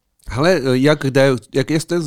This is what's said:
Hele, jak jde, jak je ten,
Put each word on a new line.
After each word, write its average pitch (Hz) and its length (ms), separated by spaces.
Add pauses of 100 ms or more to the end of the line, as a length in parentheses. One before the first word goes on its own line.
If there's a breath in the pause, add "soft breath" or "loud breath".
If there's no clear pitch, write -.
(280)
Hele, 156 320 (120)
jak 143 320
jde, 135 260 (240)
jak 135 160
je 156 100
ten, 170 260